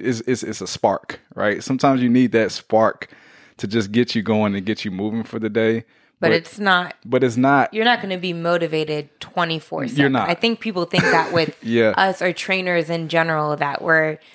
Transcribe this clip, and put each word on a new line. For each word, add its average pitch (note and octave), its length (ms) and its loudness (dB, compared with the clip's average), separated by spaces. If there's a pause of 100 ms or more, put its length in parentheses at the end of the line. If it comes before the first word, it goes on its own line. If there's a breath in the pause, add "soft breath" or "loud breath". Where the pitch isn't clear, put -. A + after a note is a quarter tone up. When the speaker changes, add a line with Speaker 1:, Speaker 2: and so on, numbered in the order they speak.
Speaker 1:
is, A2+ 220 -2
is, B2 200 -2
it's A2 180 -8
a F#2 60 -8
spark, - 540 -2 (140)
right? G#2 280 0
Sometimes C3+ 400 2
you B2 60 4
need A#2+ 240 4
that A2 200 2
spark - 560 0 (500 loud breath)
to - 80 -6
just G#2 260 -2
get A#2 220 0
you A2+ 80 -2
going G#2+ 320 0
and G2 100 -6
get G#2+ 200 -4
you G#2+ 60 -6
moving G#2+ 320 -4
for A2+ 160 -10
the A2 120 -4
day. A2+ 340 0 (340 soft breath)
Speaker 2:
But E3+ 100 0
Speaker 1:
But D#3 40 4
Speaker 2:
it's E3 260 -2
not, F3+ 360 0 (100)
Speaker 1:
but B2 180 0
it's A#2+ 140 2
not C#3 380 4
Speaker 2:
you're A3 100 -2
not A#3 160 2
gonna F#3+ 160 -6
be F3+ 160 -4
motivated D#3+ 760 -2 (120)
twenty-four E3 680 -4
seven. C#3+ 120 -2
Speaker 1:
You're C#3 80 2
not. B2 220 0
Speaker 2:
I E3+ 40 -2
think A#3 260 -2
people F3+ 260 -4
think F3 180 0
that E3 260 2
with D#3+ 280 0
Speaker 1:
<laughs> - 40 -20
Yeah. A2+ 360 2
Speaker 2:
us F#3+ 240 0
or F3+ 100 0
trainers F3+ 560 -2
in E3 220 -4
general, D#3+ 460 0
that C#3+ 260 -4
we're, D#3 340 2 (180 soft breath)